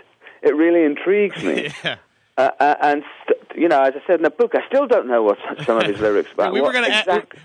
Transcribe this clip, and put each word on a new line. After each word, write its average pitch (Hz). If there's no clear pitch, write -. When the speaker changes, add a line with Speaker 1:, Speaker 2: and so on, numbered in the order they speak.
Speaker 1:
it 147
really 165
intrigues 180
me. 143
Speaker 2:
<laughs> -
Yeah. 139
Speaker 1:
Uh, 131
uh, 143
and 147
st-, -
you 170
know, 147
as 135
I 143
said 185
in 160
the 151
book, 233
I 127
still 277
don't 185
know 120
what 101
s-, -
some 113
of 107
his 101
Speaker 2:
<laughs> 107
Speaker 1:
lyrics 101
about. -
Speaker 2:
We 220
were 285
Speaker 1:
What 262
Speaker 2:
gonna 240
a-, 208
Speaker 1:
exact-, 208